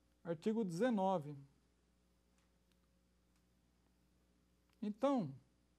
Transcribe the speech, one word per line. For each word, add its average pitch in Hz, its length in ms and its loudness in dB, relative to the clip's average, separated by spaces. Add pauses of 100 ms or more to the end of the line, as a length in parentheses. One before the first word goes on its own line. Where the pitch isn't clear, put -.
(240)
artigo 214 420 0
dezenove. 185 720 0 (3500)
Então, 214 500 0 (480)